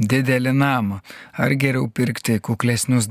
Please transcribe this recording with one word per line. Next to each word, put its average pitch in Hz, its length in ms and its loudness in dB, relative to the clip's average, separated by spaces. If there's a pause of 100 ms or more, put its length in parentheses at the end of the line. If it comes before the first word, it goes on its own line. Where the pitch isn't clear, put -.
didelį 127 560 0
namą, 123 460 0 (340)
ar 143 240 0
geriau 131 320 0
pirkti 117 480 0
kuklesnius 120 720 0